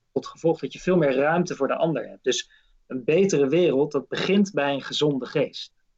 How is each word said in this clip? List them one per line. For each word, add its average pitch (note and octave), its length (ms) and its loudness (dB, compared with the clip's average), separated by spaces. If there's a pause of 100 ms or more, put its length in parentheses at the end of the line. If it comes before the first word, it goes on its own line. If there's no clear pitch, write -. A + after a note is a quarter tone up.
(120)
tot - 140 -4
gevolg - 340 -2
dat C#3 120 -8
je - 60 -16
veel F#3 180 0
meer C#3+ 180 4
ruimte D3+ 420 0
voor C3+ 120 0
de B2 80 0
ander C#3+ 320 -2
hebt. - 160 -14
Dus - 260 -2 (360)
een C3 180 -10
betere D#3+ 440 2
wereld, D3 440 2
dat C3+ 160 -4
begint G3 440 0
bij C#3+ 200 -2
een C3+ 100 -4
gezonde C3+ 440 -2
geest. - 460 -4 (260)